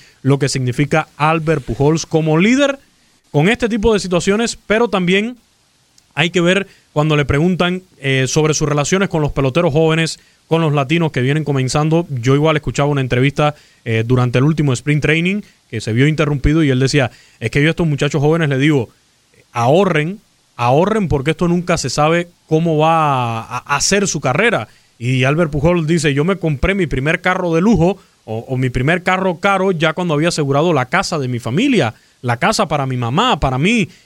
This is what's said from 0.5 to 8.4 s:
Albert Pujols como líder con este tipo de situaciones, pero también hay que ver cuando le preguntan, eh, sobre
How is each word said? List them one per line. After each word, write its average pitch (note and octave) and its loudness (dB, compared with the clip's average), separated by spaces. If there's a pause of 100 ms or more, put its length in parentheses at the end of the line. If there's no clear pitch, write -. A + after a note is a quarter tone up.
Albert D#3 0
Pujols D3 0
como D#3 0
líder C4+ 2 (520)
con D#3 2
este A#3+ 0
tipo A3+ 2
de G3+ 2
situaciones, G3 -2
pero A3+ 2
también G3+ 0 (800)
hay E3 0
que F3+ 0
ver F#3+ 2 (280)
cuando D3+ 2
le D3 2
preguntan, F3 0 (160)
eh, C3+ 0
sobre D3+ 2